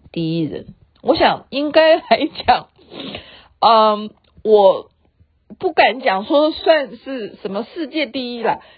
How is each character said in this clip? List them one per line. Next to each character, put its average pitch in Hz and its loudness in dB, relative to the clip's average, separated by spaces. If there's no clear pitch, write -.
第 165 -4
一 165 -2
人， - -10
我 254 0
想 285 0
应 285 -6
该 320 4
来 302 0
讲， 165 0
嗯， 214 2
我 196 4
不 370 -4
敢 254 2
讲 190 -2
说 302 2
算 294 -2
是 247 -12
什 202 -8
么 202 -6
世 330 -8
界 294 -6
第 240 -10
一 233 -10
啦， 196 -4